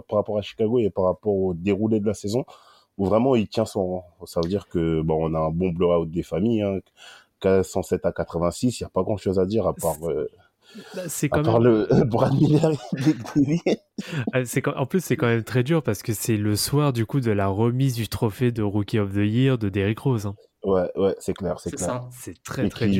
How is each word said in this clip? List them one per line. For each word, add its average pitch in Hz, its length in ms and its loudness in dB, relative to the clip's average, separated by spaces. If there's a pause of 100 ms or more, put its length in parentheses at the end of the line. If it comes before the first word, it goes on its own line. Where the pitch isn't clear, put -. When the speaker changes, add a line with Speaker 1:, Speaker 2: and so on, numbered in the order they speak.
Speaker 1:
par 104 100 0
rapport 104 200 -2
à 101 40 -2
Chicago 113 360 -2
et 107 120 2
par 95 140 0
rapport 92 300 0
au 95 200 0
déroulé 101 460 0
de 101 60 -4
la 104 80 0
saison, 110 300 -4 (540)
où 98 80 0
vraiment 117 280 4
il 107 140 2
tient 110 180 -2
son 98 200 -2
rang. 90 180 -6 (220)
Ça - 160 -2
veut 85 60 0
dire 98 200 -2
que, 82 340 0
bon, 80 280 0
on 80 40 -2
a 80 40 -2
un 80 120 0
bon 90 200 0
blowout 85 360 2
des 82 160 -4
familles, 107 400 -2
hein. 98 160 -2 (840)
Cent 92 180 -4
sept 90 240 -2
à 87 60 0
quatre-vingt-six, 87 680 -2
il - 60 -12
y - 20 -6
a - 20 -12
pas 95 140 -2
grand 104 140 -4
chose 98 240 0
à 92 60 2
dire 104 200 -2
à 78 80 0
part, 80 260 -2
Speaker 2:
C'est 82 100 -6
Speaker 1:
euh, 71 180 -4 (680)
Speaker 2:
bah, 185 140 -8
c'est - 180 -4
Speaker 1:
à - 40 -4
Speaker 2:
quand 151 120 0
Speaker 1:
part 117 180 4
Speaker 2:
même 113 300 6
Speaker 1:
le, 139 140 6
<laughs> - 0 -
Brad 113 300 2
Miller, 151 360 4 (220)
il 135 160 0
est 156 100 4
grillé. 143 420 0 (720)
Speaker 2:
Ah, 127 120 0
c'est 127 180 -2
quand... 143 140 -2
En 139 100 -2
plus, 185 180 0
c'est 135 120 0
quand 123 100 0
même 117 160 2
très 123 220 0
dur 160 180 0
parce - 220 -2
que 117 80 -2
c'est 110 240 -2
le 104 180 2
soir, 143 380 2
du 117 120 0
coup, 143 140 -2
de 117 140 2
la 98 160 2
remise 120 480 0
du 113 120 -4
trophée 120 440 -2
de 113 100 -4
Rookie 104 380 0
of 98 120 -2
the 101 40 -4 (100)
Year 127 320 2
de 107 100 -2
Derrick 98 300 0
Rose, 113 280 -2
hein. 101 100 -6 (260)
Speaker 1:
Ouais, 95 340 2
ouais, 95 220 2
c'est 92 160 -4
clair, 82 240 -4
c'est - 120 -10
Speaker 3:
C'est 73 60 -8
Speaker 1:
clair. - 120 -6
Speaker 3:
ça. 123 240 -6
Speaker 2:
C'est - 320 -16
très, 123 220 -4
Speaker 1:
Et - 20 -2
Speaker 2:
très 113 180 -2
Speaker 1:
qui, 101 140 2